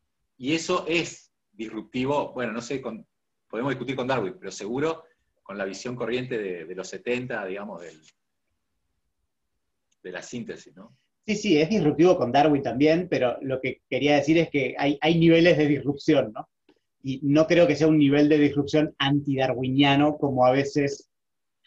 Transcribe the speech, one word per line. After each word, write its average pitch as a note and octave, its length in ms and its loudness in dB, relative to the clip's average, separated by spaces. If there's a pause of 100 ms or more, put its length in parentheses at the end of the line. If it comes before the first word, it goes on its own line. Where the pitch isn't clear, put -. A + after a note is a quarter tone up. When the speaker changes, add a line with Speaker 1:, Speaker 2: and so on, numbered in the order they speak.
(400)
Speaker 1:
Y C3 140 -4
eso E3 340 -4
es - 460 -6 (180)
disruptivo, B2 800 -6
bueno, A#2 220 -8
no A#2 80 -10
sé, C#3 180 -8
con, A2+ 280 -12 (420)
podemos B2 220 -6
discutir B2+ 240 -8
con B2+ 100 -6
Darwin, A#2+ 340 -4
pero F#2+ 120 -14
seguro C#3 540 -6 (360)
con G2+ 160 -14
la G2 80 -6
visión G2 300 -10
corriente B2 420 -6
de, F2+ 280 -8
de F2+ 100 -14
los F#2 120 -12
setenta, A#2+ 560 -8
digamos, G2 380 -12
del, D#2 180 -20 (2000)
de F#2 80 -14
la F2+ 100 -12
síntesis, - 540 -14
¿no? G2 200 -20 (300)
Speaker 2:
Sí, G#3+ 100 -4
sí, F#3+ 240 2
es D#3+ 100 2
disruptivo F3 480 4
con A#2+ 140 -2
Darwin C#3+ 300 4
también, D3+ 480 2
pero B2+ 320 0
lo C3 180 -6
que B2+ 300 -8
quería C#3 260 2
decir D3 220 2
es E3 140 2
que C3 260 -2
hay, C#3+ 240 -2
hay E3 160 2
niveles E3 400 6
de D3+ 80 2
disrupción, C#3 680 0
¿no? - 140 -14 (540)
Y C3+ 220 -8
no D3 240 4
creo E3+ 180 6
que D3 100 2
sea D#3+ 120 2
un D#3 100 4
nivel D3 320 4
de D#3 80 4
disrupción D3 640 0
antidarwiniano C#3 1160 2
como B2+ 280 2
a B2+ 60 6
veces C#3 580 -2 (580)